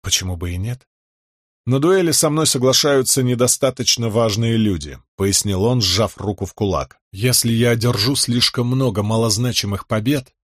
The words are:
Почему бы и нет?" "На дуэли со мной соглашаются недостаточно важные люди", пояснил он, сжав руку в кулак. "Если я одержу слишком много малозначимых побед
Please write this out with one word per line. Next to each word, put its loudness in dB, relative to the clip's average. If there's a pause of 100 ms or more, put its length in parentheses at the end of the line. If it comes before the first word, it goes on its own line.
Почему -8
бы -10
и -8
нет?" -10 (760)
"На 0
дуэли 2
со 2
мной 2
соглашаются 2
недостаточно 0
важные 0
люди", -2 (160)
пояснил 0
он, 2
сжав -2
руку -6
в -16
кулак. -4 (140)
"Если 0
я 4
одержу 0
слишком 0
много 0
малозначимых -2
побед -2 (120)